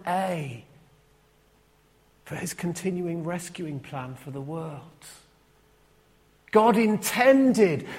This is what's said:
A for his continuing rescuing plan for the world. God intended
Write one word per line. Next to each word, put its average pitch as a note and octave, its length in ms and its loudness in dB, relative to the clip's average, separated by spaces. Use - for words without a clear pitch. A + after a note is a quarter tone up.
A F3+ 560 -4
for - 80 -12
his D#3+ 180 -8
continuing F3 720 -6
rescuing E3+ 560 -8
plan C3 340 -10
for C#3 160 -16
the C#3 120 -10
world. D3+ 400 -10
God G#3+ 260 6
intended A3 1120 4